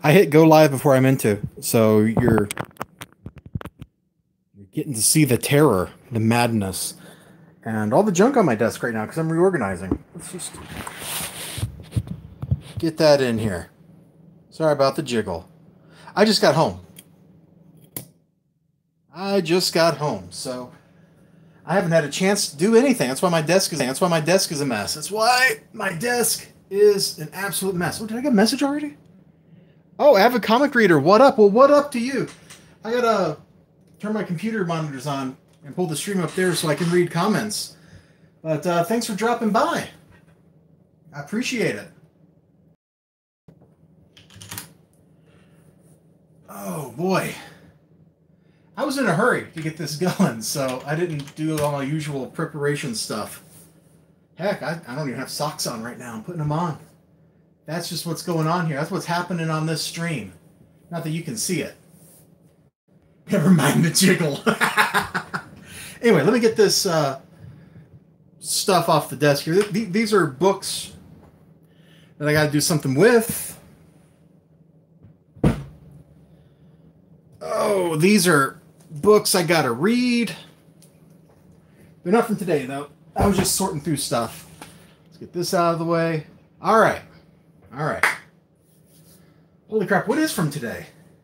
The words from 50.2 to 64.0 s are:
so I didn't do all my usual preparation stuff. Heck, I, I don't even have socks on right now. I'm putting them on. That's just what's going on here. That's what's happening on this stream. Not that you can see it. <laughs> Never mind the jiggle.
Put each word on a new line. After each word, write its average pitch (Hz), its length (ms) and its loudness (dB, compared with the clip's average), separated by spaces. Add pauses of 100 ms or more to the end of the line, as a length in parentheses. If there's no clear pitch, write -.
so 131 440 -6
I 147 100 -4
didn't 160 400 -6
do 156 240 -4
all 147 120 0
my 139 120 -4
usual 143 440 -6
preparation 143 640 -6
stuff. 107 500 -8 (920)
Heck, 190 260 -4
I, 165 260 -6
I 127 80 -12
don't 147 120 -6
even 120 120 -8
have 127 120 -10
socks - 340 -6
on 117 180 -8
right 120 140 -12
now. 120 160 -14
I'm 220 100 -12
putting 175 160 -10
them 147 120 -4
on. 160 260 -4 (880)
That's 165 240 -8
just 165 160 -8
what's 160 160 -6
going 160 260 -2
on 175 200 -2
here. 139 100 -4
That's 160 140 -6
what's 170 140 -6
happening 170 440 -4
on 156 160 -2
this 160 160 -4
stream. 147 500 -8 (580)
Not 170 140 -8
that 156 60 -6
you 160 140 -6
can 120 120 -10
see 160 260 -4
it. - 140 -12 (760)
<laughs> - 800 -18
Never 185 180 2
mind 147 340 4
the 165 60 2
jiggle. 180 560 2